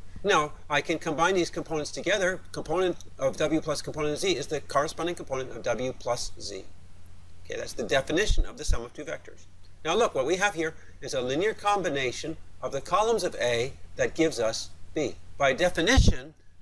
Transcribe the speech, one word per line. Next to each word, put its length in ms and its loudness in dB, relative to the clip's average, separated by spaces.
Now, 260 4
I 120 4
can 180 -2
combine 360 2
these 140 2
components 420 -4
together. 500 0
Component 460 0
of 200 0
W 240 2
plus 200 -2
component 340 -2
of 40 -6
Z 160 2
is 120 -4
the 120 -2
corresponding 560 0
component 360 -6
of 120 -10
W 340 0
plus 440 -2
Z. 240 -8
Okay, 120 -6
that's 160 -6
the 100 -4
definition 600 4
of 120 -8
the 80 -8
sum 180 4
of 100 -12
two 120 -10
vectors. 400 -10
Now 120 2
look, 180 4
what 140 0
we 80 4
have 180 2
here 220 -2
is 140 -6
a 60 0
linear 340 0
combination 840 0
of 100 -4
the 100 -4
columns 420 2
of 180 -2
A 320 2
that 180 0
gives 260 2
us 300 -2
B. 220 -2
By 140 6
definition, 840 6